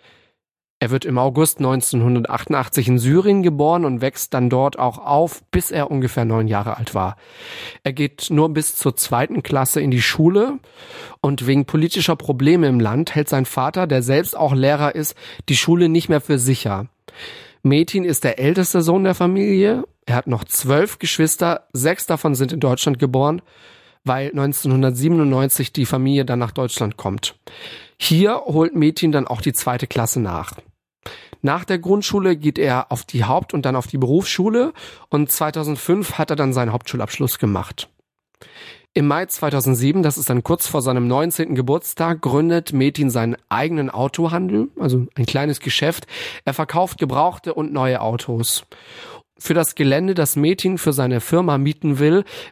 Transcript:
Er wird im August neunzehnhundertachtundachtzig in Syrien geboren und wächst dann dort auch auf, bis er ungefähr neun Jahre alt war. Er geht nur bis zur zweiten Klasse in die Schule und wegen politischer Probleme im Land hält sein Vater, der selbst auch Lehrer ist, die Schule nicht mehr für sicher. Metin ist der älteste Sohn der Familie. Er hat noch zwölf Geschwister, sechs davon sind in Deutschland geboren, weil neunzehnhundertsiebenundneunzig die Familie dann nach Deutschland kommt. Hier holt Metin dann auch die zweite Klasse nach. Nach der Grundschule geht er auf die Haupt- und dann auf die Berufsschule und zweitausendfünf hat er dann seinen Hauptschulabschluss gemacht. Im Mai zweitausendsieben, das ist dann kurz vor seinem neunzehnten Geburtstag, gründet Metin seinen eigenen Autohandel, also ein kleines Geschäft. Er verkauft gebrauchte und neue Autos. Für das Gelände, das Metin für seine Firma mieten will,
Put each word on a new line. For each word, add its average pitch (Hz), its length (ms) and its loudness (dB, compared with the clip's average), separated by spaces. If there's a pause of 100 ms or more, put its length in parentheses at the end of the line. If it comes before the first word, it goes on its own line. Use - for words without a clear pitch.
(800)
Er 120 100 -2
wird 131 160 -2
im 127 140 0
August 135 400 0
neunzehnhundertachtundachtzig 123 1300 0
in 127 100 4
Syrien 185 460 4
geboren 160 420 2
und 127 160 -2
wächst - 320 -4
dann 127 160 2
dort 131 300 0
auch 123 180 0
auf, 156 540 0
bis - 180 0
er 147 220 -2
ungefähr 127 340 -2
neun 113 220 0
Jahre 104 300 -2
alt - 180 -8
war. 95 220 -2 (680)
Er 139 100 -4
geht 143 380 -6
nur 156 180 4
bis 151 280 -2
zur 135 180 0
zweiten 131 480 -2
Klasse 135 360 0
in 147 120 0
die 123 100 2
Schule 202 560 2 (640)
und 139 240 0
wegen 139 200 4
politischer 165 500 0
Probleme 147 520 2
im 127 120 4
Land 117 340 0
hält 151 160 0
sein 135 160 2
Vater, 156 400 -2
der 135 160 2
selbst 139 340 0
auch 139 200 2
Lehrer 143 400 2
ist, - 200 -6 (340)
die 135 80 2
Schule 170 300 4
nicht 165 220 2
mehr 151 120 4
für 143 180 0
sicher. 120 480 0 (760)
Metin 170 440 2
ist 160 180 0
der 123 160 0
älteste 175 420 2
Sohn 175 220 2
der 185 100 2
Familie. 196 720 2 (240)
Er 120 80 2
hat 123 100 0
noch 120 200 -2
zwölf 143 520 0
Geschwister, 160 760 0
sechs 147 340 -2
davon 156 260 0
sind 127 180 0
in 165 80 -6
Deutschland 127 380 2
geboren, 139 460 0 (600)
weil 135 280 -2
neunzehnhundertsiebenundneunzig 135 1400 2
die 139 120 0
Familie 135 380 2
dann 123 160 -2
nach 117 140 -4
Deutschland 120 420 -4
kommt. - 420 -6 (600)
Hier 202 460 2
holt 165 280 2
Metin 160 380 2
dann 139 160 0
auch 117 140 -6
die 135 100 0
zweite 123 360 -4
Klasse 120 340 -2
nach. 87 320 -6 (880)
Nach 156 240 0
der 180 140 0
Grundschule 185 580 2
geht 151 200 0
er 131 360 0
auf 120 100 -6
die 113 220 -2
Haupt- 147 280 -2
und 139 120 -2
dann 131 100 0
auf 123 120 -4
die 139 100 -6
Berufsschule 190 760 2 (380)
und 147 200 0
zweitausendfünf 156 880 -2
hat 156 120 -2
er 147 80 0
dann 135 160 0
seinen 120 180 0
Hauptschulabschluss 120 680 -4
gemacht. 98 500 -4 (1040)
Im 156 120 2
Mai 156 200 2
zweitausendsieben, 139 760 0
das 151 160 2
ist - 120 -6
dann 123 140 0
kurz - 220 -2
vor 147 160 -2
seinem 123 260 0
neunzehnten 156 480 0
Geburtstag, 160 640 -2
gründet 165 500 0
Metin 143 380 0
seinen 117 260 -2 (140)
eigenen 143 400 -2
Autohandel, 170 800 -2 (100)
also 127 360 0
ein 123 100 0
kleines 143 340 -2
Geschäft. - 480 -4 (380)
Er 139 80 -2
verkauft 165 460 -2
gebrauchte 156 540 -2
und 151 200 -4
neue 131 260 0
Autos. 117 640 -4 (800)
Für - 120 -2
das 160 220 0
Gelände, 160 400 2
das 151 200 0
Metin 180 420 2
für 160 140 0
seine 127 300 0
Firma 165 360 2
mieten 143 400 0
will, 160 280 4 (260)